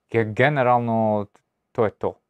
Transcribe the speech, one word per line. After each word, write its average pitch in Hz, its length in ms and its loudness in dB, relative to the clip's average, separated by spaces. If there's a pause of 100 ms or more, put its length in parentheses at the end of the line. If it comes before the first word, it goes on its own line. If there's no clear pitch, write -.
(120)
ge-, 110 220 -2
generalno 120 920 0 (460)
to 117 140 0
je 98 60 -2
to. 90 220 -6 (160)